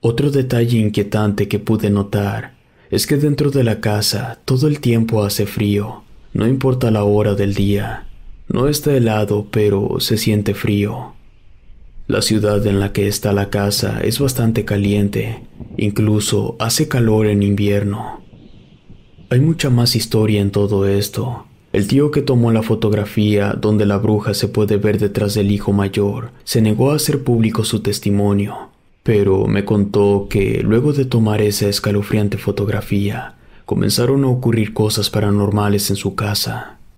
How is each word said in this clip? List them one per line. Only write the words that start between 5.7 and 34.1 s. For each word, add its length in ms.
no 120
importa 440
la 140
hora 300
del 200
día. 520
No 200
está 280
helado, 540
pero 500
se 160
siente 380
frío. 600
La 140
ciudad 460
en 140
la 120
que 140
está 260
la 160
casa 540
es 160
bastante 460
caliente, 760
incluso 800
hace 300
calor 380
en 160
invierno. 800
Hay 100
mucha 300
más 240
historia 460
en 100
todo 360
esto. 600
El 140
tío 240
que 120
tomó 280
la 120
fotografía 880
donde 340
la 120
bruja 360
se 140
puede 300
ver 200
detrás 360
del 160
hijo 220
mayor 600
se 160
negó 320
a 40
hacer 280
público 400
su 160
testimonio, 920
pero 440
me 180
contó 680
que 320
luego 300
de 120
tomar 380
esa 260
escalofriante 720
fotografía, 960
comenzaron 600